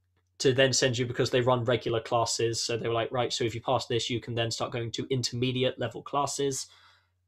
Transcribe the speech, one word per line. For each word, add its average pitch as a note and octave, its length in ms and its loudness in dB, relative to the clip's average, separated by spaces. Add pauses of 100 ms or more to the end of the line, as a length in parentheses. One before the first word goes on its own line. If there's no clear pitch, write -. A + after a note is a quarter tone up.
(400)
to C3+ 140 6
then B2+ 200 6
send B2+ 240 2
you, B2+ 80 0
because A#2+ 240 0
they B2+ 120 2
run B2 220 2
regular A#2 380 0
classes. A#2 600 0
So A#2+ 140 -2
they A2+ 120 -4
were A#2 60 0
like, A2+ 180 0
"Right, A#2+ 200 0
so - 120 -2
if A2+ 120 0
you A2+ 60 -6
pass B2 240 0
this, A#2 240 -2
you A#2+ 100 -2
can A#2 160 -6
then A2+ 160 0
start A#2 200 -4
going A#2 200 -4
to G#2+ 180 -6
intermediate B2 720 0
level B2 220 -6
classes." C#3 680 -2 (600)